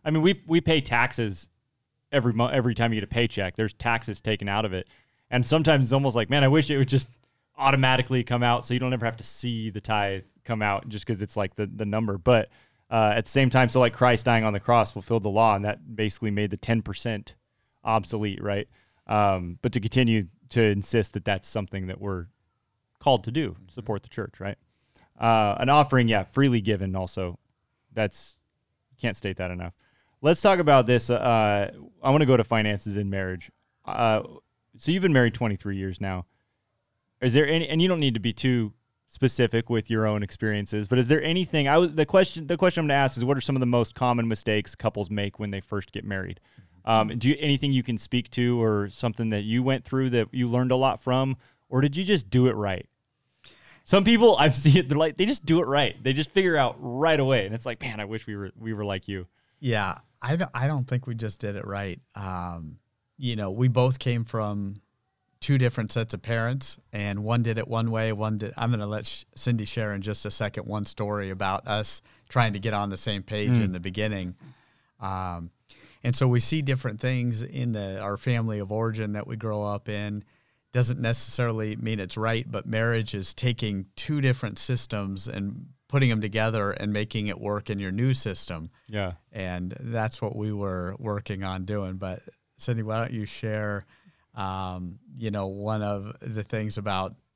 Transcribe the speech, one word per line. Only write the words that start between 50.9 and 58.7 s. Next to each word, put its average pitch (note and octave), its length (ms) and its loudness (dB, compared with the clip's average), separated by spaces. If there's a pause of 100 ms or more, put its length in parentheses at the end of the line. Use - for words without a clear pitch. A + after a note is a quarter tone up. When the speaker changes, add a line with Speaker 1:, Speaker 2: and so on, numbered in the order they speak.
Speaker 1:
from, C3 340 0 (320)
or B2+ 140 0
did C#3+ 160 2
you F#3+ 80 -2
just E3+ 240 0
do B2+ 180 6
it A2 80 2
right? G2 320 -4 (1000)
Some G3 180 6
people A3 340 8
I've C#3+ 180 6
<laughs> - 80 -4
seen D3+ 140 10
it, D3 120 2
they're C#3+ 80 2
like, D#3 200 2
they G3 80 2
just B3 200 -2
do D#3+ 160 4
it D3+ 60 2
right. C#3 340 0
They C3 120 0
just D3 180 -2
figure F#3 260 4
out B2 220 4
right C#3 400 2
away. C3 260 4
And G#2 100 -6
it's A#2 100 -8
like, A#2+ 160 -8
"Man, A2 180 -8
I G#2 60 -4
wish A2 220 -8
we G#2+ 80 -8
were, G2+ 220 -8
we A2+ 160 -6